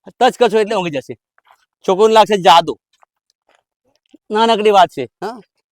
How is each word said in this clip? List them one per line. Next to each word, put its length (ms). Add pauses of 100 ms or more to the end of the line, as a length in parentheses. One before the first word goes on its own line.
(200)
ટચ 180
કરશો 220
એટલે 160
ઊંઘી 160
જશે. 240 (720)
છોકરુને 260
લાગશે 280
જાદુ, 380 (1500)
નાનકડી 400
વાત 180
છે. 160
હા, 360 (300)